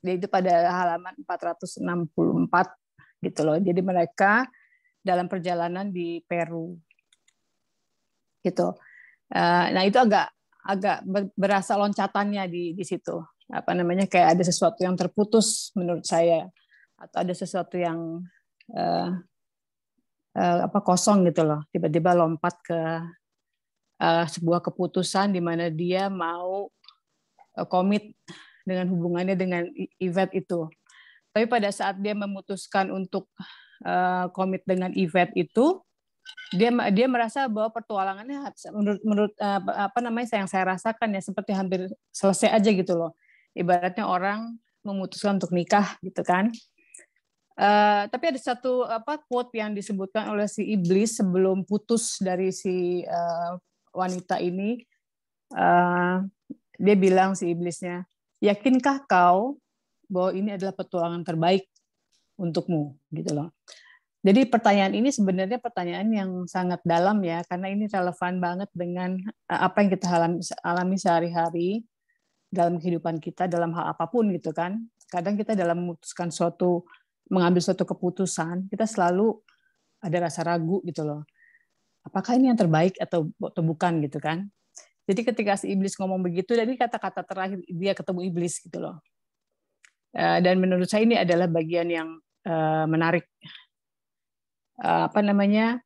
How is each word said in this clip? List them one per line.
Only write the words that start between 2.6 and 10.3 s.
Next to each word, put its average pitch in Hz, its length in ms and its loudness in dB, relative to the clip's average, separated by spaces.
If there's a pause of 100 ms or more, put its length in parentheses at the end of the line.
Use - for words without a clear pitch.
gitu 180 240 -4
loh. 156 80 4
Jadi 180 240 2
mereka 190 640 2 (560)
dalam 180 240 0
perjalanan 175 640 -4
di 170 400 -6
Peru 170 480 -4 (1700)
gitu. 180 320 -2 (560)
Eh, 175 400 4
nah 185 160 2
itu 202 80 2
agak, 208 320 4 (400)